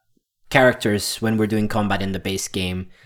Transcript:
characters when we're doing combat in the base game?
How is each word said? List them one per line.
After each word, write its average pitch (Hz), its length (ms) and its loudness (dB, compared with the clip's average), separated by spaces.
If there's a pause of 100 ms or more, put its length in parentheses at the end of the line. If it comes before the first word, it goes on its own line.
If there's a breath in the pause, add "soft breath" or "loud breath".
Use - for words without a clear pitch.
(500)
characters 120 680 2
when 110 180 0
we're 107 100 2
doing 107 180 0
combat 101 360 0
in 98 100 -4
the 104 80 -4
base 95 260 -4
game? 92 400 -4 (200 soft breath)